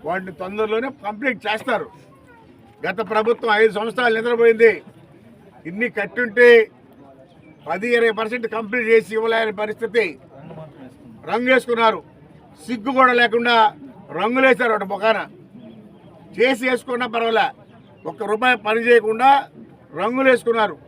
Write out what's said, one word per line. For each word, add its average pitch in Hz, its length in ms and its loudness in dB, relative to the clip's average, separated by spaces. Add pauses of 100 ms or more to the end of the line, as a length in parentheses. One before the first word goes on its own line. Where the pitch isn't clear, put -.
వాటిని 185 340 -8
తొందరలోనే 214 480 -4 (160)
కంప్లీట్ 214 420 -6
చేస్తారు. 214 400 -4 (960)
గత 180 140 -6 (120)
ప్రభుత్వం 226 400 0 (100)
ఐదు 220 160 4
సంవత్సరాలు 226 400 -2
నిద్రపోయింది. 226 560 4 (960)
ఇన్ని 208 180 -6 (120)
కట్టుంటే 233 480 2 (1200)
పది 185 280 -6
ఇరవై 233 240 2
పర్సెంట్ 226 260 -6 (120)
కంప్లీట్ 226 340 -6
చేసి 220 260 2
ఇవ్వలేని 226 440 -2
పరిస్థితి. 214 440 -4 (1200)
రంగు 240 240 -2
వేసుకున్నారు, 233 460 0 (680)
సిగ్గు 233 340 -6
కూడా 254 220 6
లేకుండా 233 340 0 (640)
రంగులేశారు. 240 560 2
ఒకటి 196 180 -6
మొఖాన 208 260 0 (1200)
చేసి 240 320 0
వేసుకున్నా 247 440 -4
పర్వాలే, 226 340 0 (640)
ఒక్క 185 220 -12
రూపాయి 247 240 0 (120)
పని 220 200 0
చేయకుండా 226 420 4 (680)
రంగులు 254 320 0
వేసుకున్నారు. 226 440 0 (120)